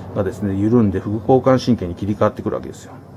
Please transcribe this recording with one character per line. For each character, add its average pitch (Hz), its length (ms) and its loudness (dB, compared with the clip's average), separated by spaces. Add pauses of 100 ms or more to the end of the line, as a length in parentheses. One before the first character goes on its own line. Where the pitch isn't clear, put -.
(160)
が 107 80 0
で 92 100 -4
す - 100 -8
ね、 98 100 0
緩 110 300 4
ん 101 80 2
で 92 80 0
副 104 220 -4
交 131 200 4
感 131 160 4
神 123 200 2
経 - 100 -4
に 87 80 -6
切 - 100 -8
り 101 100 -2
替 - 100 -2
わ 104 40 4
っ - 40 -12
て - 80 -12
く - 80 -4
る 64 80 -4
わ 62 40 -8
け - 60 -12
で - 60 -12
す - 100 -20
よ。 - 80 -20 (260)